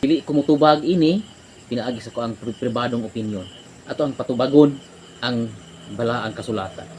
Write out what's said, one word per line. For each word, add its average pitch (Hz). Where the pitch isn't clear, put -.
Dili 151
ko 151
motubag 151
ini, 170
pinaagi 120
sa 113
ko 117
ang 113
pri-, 110
pribadong 120
opinion. 107
Ato 147
ang 135
patubagon 135
ang 117
balaang 117
kasulatan. 104